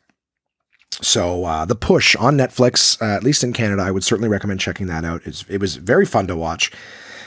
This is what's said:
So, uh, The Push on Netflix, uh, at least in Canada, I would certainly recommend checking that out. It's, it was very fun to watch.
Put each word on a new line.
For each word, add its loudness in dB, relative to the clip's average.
So, 0
uh, -2
The 0
Push 4
on 4
Netflix, 2
uh, 0
at -2
least 2
in 0
Canada, 0
I 0
would -2
certainly 0
recommend -2
checking -4
that -4
out. -6
It's, -12
it -4
was -4
very 2
fun 0
to -4
watch. -4